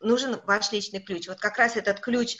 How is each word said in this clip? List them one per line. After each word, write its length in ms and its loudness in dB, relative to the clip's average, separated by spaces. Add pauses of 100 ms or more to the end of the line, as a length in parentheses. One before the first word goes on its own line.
нужен 440 0
ваш 280 2
личный 280 -4
ключ. 280 -8
Вот 120 -10
как 180 -4
раз 180 4
этот 240 0
ключ, 380 0